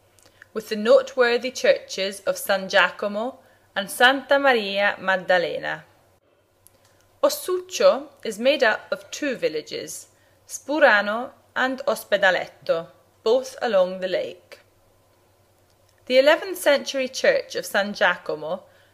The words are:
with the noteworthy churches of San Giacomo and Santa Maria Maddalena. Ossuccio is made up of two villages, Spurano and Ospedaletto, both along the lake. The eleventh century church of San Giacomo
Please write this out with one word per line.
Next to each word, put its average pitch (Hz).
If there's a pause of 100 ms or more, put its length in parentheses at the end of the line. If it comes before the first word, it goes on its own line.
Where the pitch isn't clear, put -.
(540)
with 220
the 220
noteworthy 240
churches 196
of 185
San 196
Giacomo 208 (360)
and 196
Santa 269
Maria 202
Maddalena. 170 (1400)
Ossuccio 285 (140)
is 208
made 254
up -
of -
two 269
villages, 156 (360)
Spurano 233 (240)
and 262
Ospedaletto, 185 (340)
both 254
along 185
the 190
lake. - (1500)
The 254
eleventh 330
century 269
church -
of -
San 202
Giacomo 175 (280)